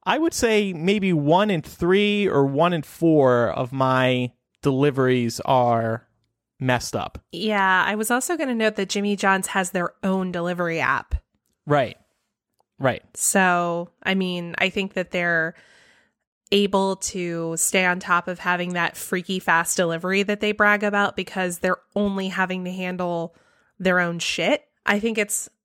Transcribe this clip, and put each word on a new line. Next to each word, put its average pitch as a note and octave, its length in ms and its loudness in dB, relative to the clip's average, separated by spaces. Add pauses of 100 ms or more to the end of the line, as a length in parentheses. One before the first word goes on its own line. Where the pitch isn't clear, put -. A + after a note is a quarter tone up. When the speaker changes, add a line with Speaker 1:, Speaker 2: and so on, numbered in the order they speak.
Speaker 1:
I A3 120 0
would D#4+ 160 0
say G#3+ 400 2
maybe F#3 400 0
one E3 360 4
in F3 120 0
three G3+ 640 2
or C#3 180 4
one D#3 280 2
in D#3+ 80 -2
four C3 720 4
of B2+ 200 -4
my C3 640 0 (280)
deliveries C3 840 2
are A#2 600 2 (540)
messed B2 380 -2
up. - 340 -10
Speaker 2:
Yeah, F#3+ 560 0
I G#3 80 -2
was G#3+ 160 -4
also C4 240 -2
gonna C#4 180 -4
note A3 220 0
that G3 140 -4
Jimmy G3+ 260 -2
John's F#3+ 320 0
has F#3 240 -2
their F3 220 -4 (100)
own F#3 300 -2
delivery E3+ 480 -4
app. C3 340 -2 (500)
Speaker 1:
Right. C#3+ 300 0 (840)
Right. C3 240 0 (120)
Speaker 2:
So, F3 720 0 (140)
I F#3+ 120 -2
mean, F3+ 420 -4
I F#3+ 120 0
think G3 240 -4
that F3+ 180 -6
they're E3+ 420 -2 (1000)
able G3 460 2
to E3+ 600 -6
stay F#3 280 0
on F3+ 140 0
top F3 280 -2
of F3+ 120 -6
having F3+ 340 -2
that E3+ 240 -2
freaky F#3 420 -4
fast E3+ 380 0
delivery F3+ 460 0
that G#3 160 -2
they G#3+ 120 0
brag G#3 320 2
about G3+ 320 0
because F#3 440 -4
they're F#3 180 0 (180)
only G3 320 0
having F#3 380 -2
to F3+ 60 -8
handle F3+ 640 -4 (440)
their F3+ 200 2
own E3+ 200 0
shit. F3+ 440 0 (220)
I G#3 140 2
think A3 180 -2
it's, - 320 -4 (160)